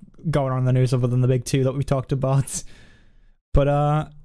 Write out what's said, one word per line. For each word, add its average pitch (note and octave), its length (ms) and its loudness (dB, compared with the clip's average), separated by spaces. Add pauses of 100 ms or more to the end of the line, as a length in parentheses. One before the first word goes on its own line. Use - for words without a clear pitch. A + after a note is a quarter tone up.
(300)
going C#3 220 0
on C3 80 -2
in B2+ 60 0
the B2+ 80 2
news B2+ 200 2
other B2 140 2
than B2 140 0
the B2 60 2
big B2+ 180 0
two C3+ 180 0
that B2+ 100 0
we C#3 100 -4
talked C3+ 280 -2
about. C3+ 520 -2 (880)
But, C#3+ 160 4
uh, D3 360 0 (200)